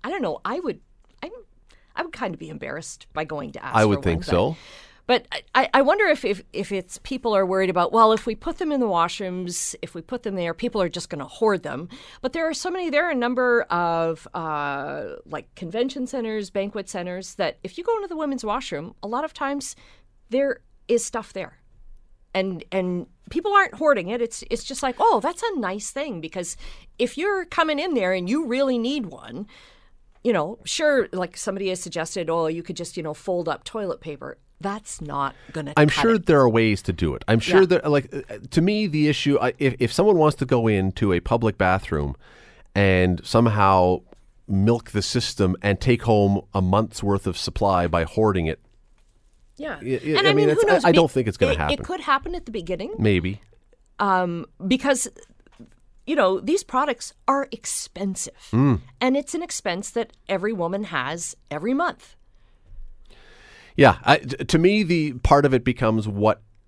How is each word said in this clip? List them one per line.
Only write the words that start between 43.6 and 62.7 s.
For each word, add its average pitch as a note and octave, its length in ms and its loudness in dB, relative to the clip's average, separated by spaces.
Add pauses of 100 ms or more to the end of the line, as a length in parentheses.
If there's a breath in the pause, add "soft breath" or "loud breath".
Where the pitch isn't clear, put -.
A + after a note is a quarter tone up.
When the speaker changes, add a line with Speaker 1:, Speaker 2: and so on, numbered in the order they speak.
Speaker 2:
milk G#2+ 440 2
the G#2 120 0
system G2 580 0
and G2+ 180 0
take B2 240 2
home G2+ 380 4 (140)
a G2 60 2
month's G2+ 420 2
worth G2+ 240 0
of F2+ 100 -2
supply F#2 480 0
by E2+ 180 0
hoarding F#2+ 440 2
it, - 120 -4 (1000)
Speaker 1:
Yeah. C#4+ 240 -8
Speaker 2:
y-, B2+ 220 -4
y-, D3+ 140 -2
Speaker 1:
And - 100 4
Speaker 2:
I - 40 6
Speaker 1:
I - 20 4
Speaker 2:
mean, - 20 2 (120)
Speaker 1:
mean, - 20 4
Speaker 2:
it's, A4 140 4
Speaker 1:
who G#4 60 2
Speaker 2:
I, G4+ 40 4
Speaker 1:
knows? D#4+ 120 4
Speaker 2:
I - 40 4
Speaker 1:
May-, D#3+ 40 6
Speaker 2:
don't E3 180 4
think B2 160 0
it's G2 100 -2
gonna F#2+ 140 4
Speaker 1:
it, - 80 0
Speaker 2:
happen. D2+ 200 0
Speaker 1:
it - 40 -10
could F4+ 180 -6
happen C#4+ 320 -2
at A#3+ 140 -10
the A#3 40 -12
beginning. F#3 460 -8
Speaker 2:
Maybe. G2 440 2 (580)
Speaker 1:
Um, F3+ 480 0 (200)
because, C4 400 2 (1000)
you D4+ 80 -2
know, F#3+ 240 4
these D4 240 -2
products C4 500 -4 (140)
are C#4 240 2
expensive. - 1000 -8
Speaker 2:
Mm. B2 300 4 (200)
Speaker 1:
And C4 160 2
it's D4 180 -4
an E4+ 80 -4
expense G3 480 -6
that A#3 220 -6 (140)
every G3 260 -2
woman F#3+ 320 -4
has D#3+ 500 -6 (160)
every F#3 240 -2
month. - 400 -4 (1600 soft breath)